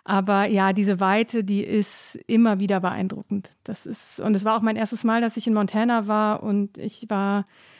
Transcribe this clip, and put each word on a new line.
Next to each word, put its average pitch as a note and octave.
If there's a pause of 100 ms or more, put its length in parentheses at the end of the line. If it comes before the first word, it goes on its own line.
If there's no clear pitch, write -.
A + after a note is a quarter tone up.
aber G3
ja, G3
diese G3
Weite, G#3+
die G3+
ist -
immer A3
wieder G3
beeindruckend. F#3+ (120)
Das -
ist, -
und G#3+
es F#3+
war A3
auch G3+
mein A3
erstes A3
Mal, A3+
dass A#3
ich A3
in A3+
Montana G#3+
war G#3+
und G3+
ich -
war G3 (340)